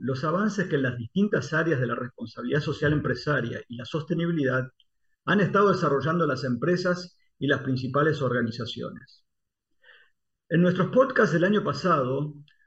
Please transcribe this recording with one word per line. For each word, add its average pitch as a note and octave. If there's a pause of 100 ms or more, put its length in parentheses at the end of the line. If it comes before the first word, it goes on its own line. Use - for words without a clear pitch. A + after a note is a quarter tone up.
los B2+
avances F#3+
que D3+
en C3+
las B2
distintas D#3
áreas D#3
de B2
la A#2
responsabilidad B2
social D3
empresaria B2+
y A#2+
la A#2+
sostenibilidad D3+ (560)
han F#3+
estado G3
desarrollando D#3+
las C3
empresas F3 (220)
y C3+
las C3
principales C3
organizaciones. A#2+ (1300)
En E3
nuestros F3
podcasts A#3+
del E3+
año G3+
pasado, D3 (320)